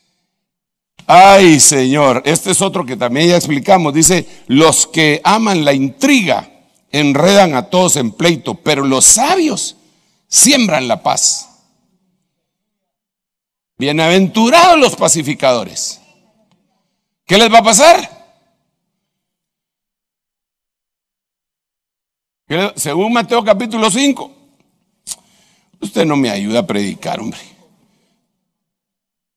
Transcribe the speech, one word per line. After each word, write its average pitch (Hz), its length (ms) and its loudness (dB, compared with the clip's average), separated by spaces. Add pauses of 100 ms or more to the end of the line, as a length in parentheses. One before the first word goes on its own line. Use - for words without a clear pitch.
(1080)
Ay, 185 520 6
Señor, 131 680 0
este 165 260 -4
es 180 100 -2
otro 190 240 -4
que 123 120 -10
también 123 320 -2
ya 175 60 2
explicamos. 156 580 0
Dice, 160 340 0 (200)
los 147 400 2
que 156 360 -2
aman 196 400 0
la 143 100 0
intriga 139 800 -2 (400)
enredan 151 600 2
a 123 160 -4
todos 180 280 0
en 120 140 -4
pleito, 156 440 -4
pero 139 280 -4
los 131 220 0
sabios 302 720 -2 (500)
siembran 196 600 0
la 110 160 -4
paz. - 600 -6 (2250)
Bienaventurados 196 1040 2
los 247 160 2
pacificadores. 131 1080 -4 (1200)
¿Qué 185 120 0
les 220 160 2
va 233 60 6
a 226 40 6
pasar? 269 460 4 (4000)
¿Qué 151 100 -6
le-, 196 200 -2
según 175 360 -4
Mateo 233 300 -2
capítulo 220 480 -2
cinco. 269 400 -4 (1500)
Usted 214 240 -6
no 151 100 -2
me 135 140 -2
ayuda 104 300 -4
a - 60 -2
predicar, 101 540 -8
hombre. - 220 -14 (2000)